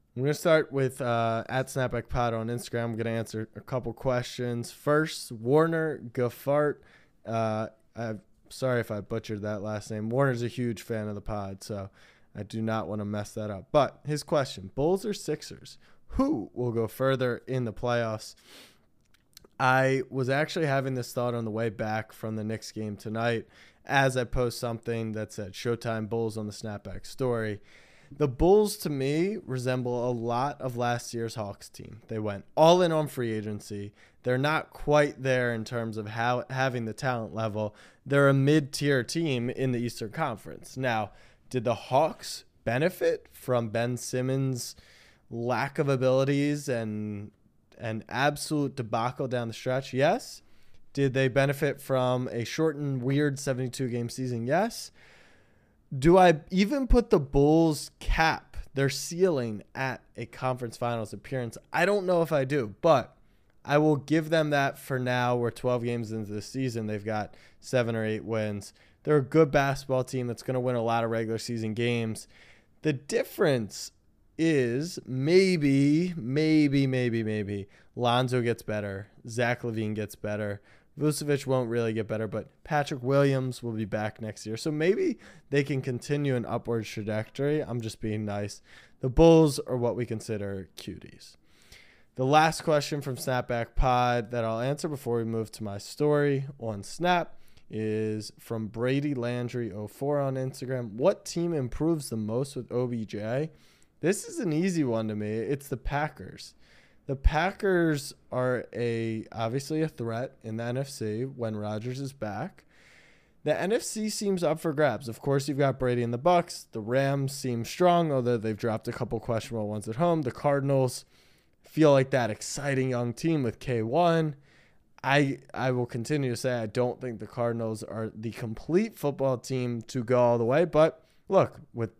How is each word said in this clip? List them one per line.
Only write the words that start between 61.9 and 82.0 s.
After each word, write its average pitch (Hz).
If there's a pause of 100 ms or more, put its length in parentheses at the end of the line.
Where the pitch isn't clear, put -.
know 180
if 165
I 139
do, 131
but 151 (480)
I 143
will 151
give 151
them 160
that 143
for 131
now. 123
We're 120
twelve 123
games 117
into 107
the 104
season. 117
They've 104
got 107 (280)
seven 117
or 110
eight 107
wins. 107 (300)
They're 151
a 147
good 156
basketball 135
team 123
that's 117
gonna 131
win 123
a 117
lot 117
of 113
regular 113
season 110
games. 117 (540)
The 156
difference 135 (480)
is 147
maybe, 151
maybe, 139
maybe, 123
maybe 101 (300)
Lonzo 123
gets 117
better. 101 (200)
Zach 120
LaVine 110
gets 104
better. 104 (360)
Vucevic 143
won't 127
really 117
get 110